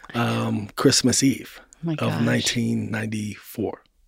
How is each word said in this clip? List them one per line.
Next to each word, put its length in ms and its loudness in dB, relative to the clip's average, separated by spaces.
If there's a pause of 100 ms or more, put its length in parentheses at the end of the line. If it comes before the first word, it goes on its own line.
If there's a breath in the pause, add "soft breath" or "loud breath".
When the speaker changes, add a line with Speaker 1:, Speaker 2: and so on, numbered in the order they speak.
(120)
Speaker 1:
um, 640 -2
Christmas 460 4
Eve 400 0
Speaker 2:
Oh 20 -20 (180)
my 120 -2
Speaker 1:
of 40 -4
Speaker 2:
gosh. 280 0
Speaker 1:
nineteen 640 0
ninety-four. 920 -6 (280)